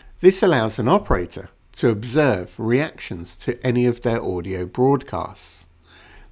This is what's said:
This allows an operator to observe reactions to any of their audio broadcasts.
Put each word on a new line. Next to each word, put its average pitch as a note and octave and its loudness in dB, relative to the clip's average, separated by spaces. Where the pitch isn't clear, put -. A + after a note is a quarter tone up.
This F#3 6
allows B2+ 2
an A2+ 0
operator A2 0
to - 0
observe A2+ 0
reactions A2+ -4
to - -6
any B2 2
of A#2+ 0
their A#2 -2
audio F#2 -6
broadcasts. B2 -4